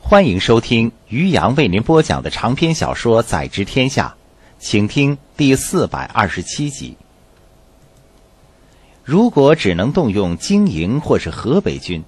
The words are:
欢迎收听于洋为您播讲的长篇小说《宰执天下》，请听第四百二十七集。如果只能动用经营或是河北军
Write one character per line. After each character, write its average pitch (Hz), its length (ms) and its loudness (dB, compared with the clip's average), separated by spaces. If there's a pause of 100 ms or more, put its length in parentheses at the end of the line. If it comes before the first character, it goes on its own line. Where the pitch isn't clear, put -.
欢 202 160 6
迎 95 140 0
收 117 200 4
听 117 320 0 (160)
于 170 220 -2
洋 160 240 2
为 151 140 2
您 92 160 0
播 160 180 4
讲 71 220 -2
的 - 80 -6
长 120 240 -4
篇 165 180 0
小 - 220 -4
说 117 320 2
《宰 76 200 -4
执 95 160 -6
天 127 240 -2
下》， 110 280 -4 (420)
请 107 300 0
听 139 280 0 (220)
第 135 180 4
四 135 300 -2
百 67 200 -8
二 107 220 -2
十 90 140 -6
七 147 260 -6
集。 67 300 -12 (2000)
如 208 260 2
果 143 240 4
只 98 220 0
能 104 180 -2
动 147 180 0
用 92 240 -2
经 202 300 0
营 104 340 -2
或 120 200 0
是 85 100 -8
河 143 320 -2
北 71 160 -4
军 80 300 -10